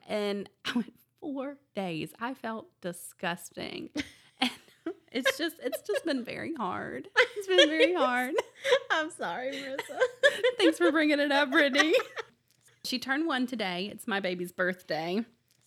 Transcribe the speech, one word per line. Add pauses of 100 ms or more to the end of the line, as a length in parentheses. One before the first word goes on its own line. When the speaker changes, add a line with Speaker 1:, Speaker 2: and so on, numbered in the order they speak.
Speaker 1:
And (140)
I
went (280)
four (200)
days.
I
felt (140)
disgusting.
<laughs> (420)
And (180)
it's
just,
it's
just
been
very
hard. (280)
It's
been
very
Speaker 2:
<laughs>
Speaker 1:
hard. (580)
Speaker 2:
I'm
sorry,
Marissa. (240)
Speaker 1:
<laughs>
Thanks
for
bringing
it
up,
Brittany. (460)
<laughs>
She
turned
one
today.
It's
my
baby's
birthday. (440)